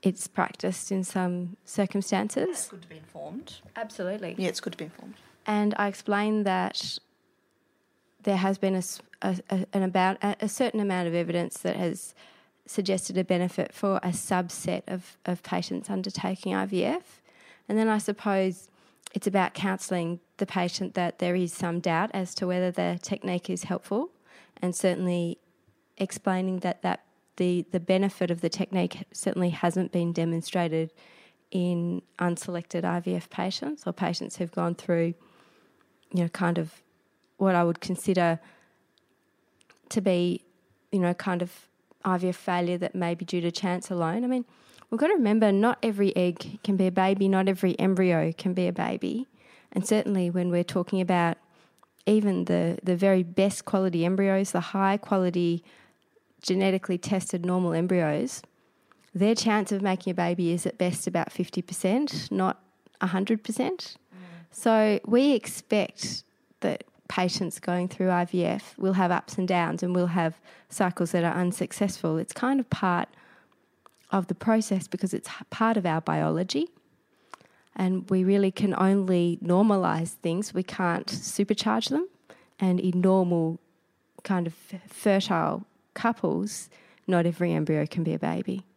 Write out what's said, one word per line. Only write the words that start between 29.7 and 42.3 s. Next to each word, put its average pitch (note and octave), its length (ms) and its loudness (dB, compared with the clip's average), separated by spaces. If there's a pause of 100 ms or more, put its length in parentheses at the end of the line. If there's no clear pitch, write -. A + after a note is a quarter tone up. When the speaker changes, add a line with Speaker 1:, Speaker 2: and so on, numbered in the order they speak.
Speaker 1:
been E3+ 220 0
demonstrated E3 800 -2 (580)
in F3 520 -2 (160)
unselected F3 640 -4
I F3 160 0
V F3+ 140 -4
F F3 160 -6
patients F#3+ 560 -6
or F3 80 -4
patients - 420 -4
who've E3+ 160 -6
gone E3+ 220 -2
through, E3+ 400 0 (960)
you F3+ 120 2
know, E3+ 40 -2
kind E3+ 300 0
of D#3+ 240 -8 (560)
what F#3+ 160 4
I F3 80 6
would E3+ 180 2
consider F3 600 2 (1500)
to A3 100 0
be, F3+ 440 2 (460)
you G3+ 80 0
know, F3 160 2
kind F3+ 260 -2
of F3 120 -6 (520)
I F#3 140 2
V F3+ 100 0
F F3+ 80 -2